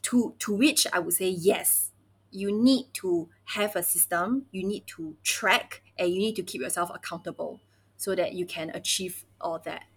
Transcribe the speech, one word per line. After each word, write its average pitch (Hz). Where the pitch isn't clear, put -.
To, 240
to 214
which 247
I 180
would 170
say, 185
yes, 175
you 202
need 247
to 175
have 208
a 175
system, 190
you 185
need 202
to 156
track, -
and 180
you 190
need 214
to 180
keep -
yourself 175
accountable -
so 190
that 180
you 180
can 160
achieve 180
all 165
that. 165